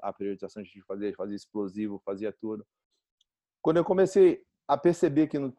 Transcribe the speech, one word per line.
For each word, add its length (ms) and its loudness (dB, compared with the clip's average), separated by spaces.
a 100 -4
periodização 500 -8
de 200 -20
fazer, 320 -6
fazia 220 -8
explosivo, 680 -8
fazia 280 -6
tudo. 340 -10
Quando 140 2
eu 80 2
comecei 580 4
a 100 2
perceber 480 2
que 120 -4
no, 200 -6